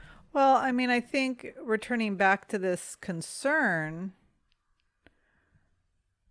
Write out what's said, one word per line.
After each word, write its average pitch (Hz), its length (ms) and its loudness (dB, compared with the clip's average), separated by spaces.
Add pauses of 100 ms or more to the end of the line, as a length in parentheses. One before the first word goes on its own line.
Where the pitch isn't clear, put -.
(340)
Well, 269 220 6
I 254 160 2
mean, 247 180 2
I 240 100 2
think 262 640 -4
returning 220 540 -2
back 196 320 2
to 220 100 -4
this 185 380 -4
concern, 180 1160 -4 (2250)